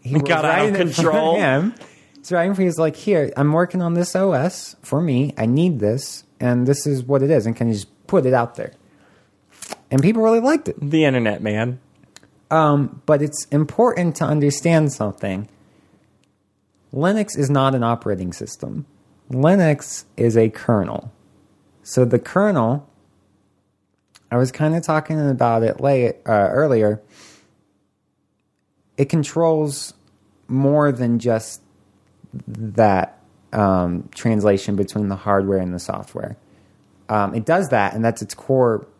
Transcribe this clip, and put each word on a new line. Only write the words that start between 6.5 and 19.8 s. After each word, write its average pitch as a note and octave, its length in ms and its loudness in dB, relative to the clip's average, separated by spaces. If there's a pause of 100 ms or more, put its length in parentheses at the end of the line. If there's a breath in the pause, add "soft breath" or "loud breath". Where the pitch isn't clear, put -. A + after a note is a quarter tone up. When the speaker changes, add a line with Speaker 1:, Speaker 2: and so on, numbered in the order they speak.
Speaker 1:
this C#3 220 0
is C3 160 -2
what C3+ 180 0
it C#3 80 0
is, B2+ 160 2
and A2+ 80 -2
can A#2 140 -2
you A2 60 0
just - 340 -12
put D#3+ 180 2
it B2+ 80 2
out A#2+ 220 0
there?" - 160 -10 (1200 soft breath)
And C3+ 100 2
people A3 200 2
really A3+ 180 4
liked D4 280 0
it. - 120 -8
Speaker 2:
The D#3 240 2
internet, B2 380 2
man. A2 360 -2 (720)
Speaker 1:
Um, D3 560 2
but D3 160 2
it's D3+ 300 -6
important E3+ 640 0
to E3 80 -2
understand D3+ 680 0
something. G2 560 -6 (1400 soft breath)
Linux G3 460 -2
is C#3+ 100 0
not C3+ 280 2
an A#2+ 80 0
operating G2 480 -4
system. - 540 -12 (440)
Linux D3+ 760 0 (120)